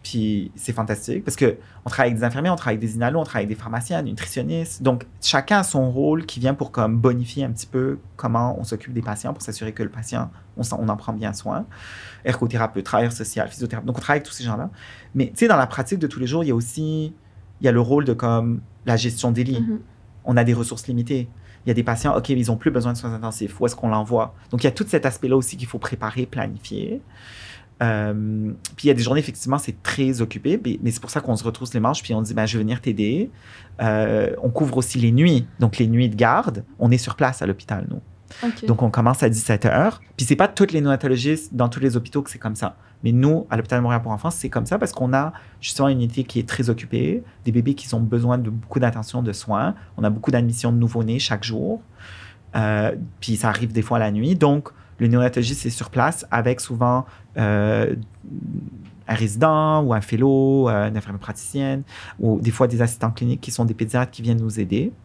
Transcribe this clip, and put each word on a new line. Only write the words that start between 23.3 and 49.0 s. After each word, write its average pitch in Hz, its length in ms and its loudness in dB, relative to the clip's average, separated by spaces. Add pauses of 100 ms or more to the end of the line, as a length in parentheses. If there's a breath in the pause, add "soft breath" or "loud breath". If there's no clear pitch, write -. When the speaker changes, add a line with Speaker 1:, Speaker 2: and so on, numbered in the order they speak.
Speaker 1:
Où 123 60 2
est-ce 117 100 -2
qu'on 117 120 -2
l'envoie ? 110 460 0 (160 loud breath)
Donc, 123 120 -2
il - 40 2
y - 20 6
a - 40 4
tout 214 160 -4
cet 143 180 0
aspect-là 131 300 0
aussi 127 200 0
qu'il 123 120 -10
faut 120 100 -8
préparer, - 480 -6
planifier. 107 760 -8 (840 loud breath)
Euh, 107 680 -2 (240)
puis, - 100 -2
il - 20 8
y - 20 8
a 135 40 8
des 120 80 2
journées, 135 180 2
effectivement, 135 380 -4
c'est - 240 -8
très 131 380 0
occupé, 135 440 0
mais, 120 180 -2
mais 117 80 2
c'est 113 100 -6
pour - 100 -12
ça 151 100 -2
qu'on 117 160 0
se - 80 -6
retrousse 117 300 -6
les 113 60 0
manches, 131 220 0
puis 117 120 -4
on 107 80 0
dit, « 110 120 -4
Ben, 110 120 0
je 107 120 0
vais 107 60 0
venir 117 160 -2
t'aider. » 117 500 0 (500 loud breath)
Euh, 110 600 2
on 120 80 2
couvre 127 260 0
aussi 127 220 0
les 117 140 6
nuits. 139 340 6 (140)
Donc, 110 180 2
les 117 100 6
nuits 120 200 4
de 107 80 -2
garde, 120 480 2 (140)
on 120 120 4
est 123 80 6
sur - 180 -4
place 131 260 0
à - 40 0
l'hôpital, 95 440 -4
nous. - 100 -8 (440 loud breath)
Speaker 2:
Ok. 226 220 -4
Speaker 1:
Donc, 117 160 4
on 117 80 4
commence 123 320 2
à 117 60 6
dix-sept 113 380 2
heures. 175 340 4 (160)
Puis, 139 100 -2
c'est 143 100 4
pas 196 120 6
tous 196 240 2
les 156 80 2
néonatologistes 139 720 0
dans 120 140 2
tous 120 120 -6
les 127 160 2
hôpitaux 131 260 -2
que - 80 -10
c'est - 80 -14
comme 110 180 -4
ça. - 200 -6 (260 soft breath)
Mais 117 80 2
nous, 139 400 4
à 113 60 0
l'hôpital 117 240 0
de - 20 0
Montréal 120 180 2
pour 113 120 -6
enfants, 127 180 -2
c'est - 180 -6
comme 113 160 -2
ça 180 140 -2
parce 214 140 -2
qu'on 127 200 0
a 143 200 2 (280 loud breath)
justement - 280 0
une 135 100 2
unité 120 240 0
qui - 160 -2
est 117 100 -2
très 120 220 0
occupée, 139 540 -2 (200 loud breath)
des 120 60 2
bébés 120 240 2
qui - 220 -8
ont 113 40 0
besoin 120 380 2
de 113 100 -2
beaucoup 110 300 -4
d'attention, 120 440 0